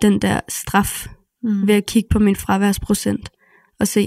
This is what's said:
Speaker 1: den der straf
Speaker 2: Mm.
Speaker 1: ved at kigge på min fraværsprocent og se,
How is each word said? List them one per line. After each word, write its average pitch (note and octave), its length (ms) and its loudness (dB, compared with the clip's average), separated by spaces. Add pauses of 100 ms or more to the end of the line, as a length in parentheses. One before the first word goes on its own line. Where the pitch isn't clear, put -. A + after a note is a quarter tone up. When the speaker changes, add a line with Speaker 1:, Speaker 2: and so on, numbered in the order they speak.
Speaker 1:
den G3+ 200 4
der - 260 0
straf - 580 -4 (380)
Speaker 2:
Mm. G3+ 240 0
Speaker 1:
ved G#3 60 6
at G3+ 120 2
kigge - 260 0
på A3+ 60 2
min G3+ 180 4
fraværsprocent - 920 -2 (500)
og G3+ 80 0
se, - 180 0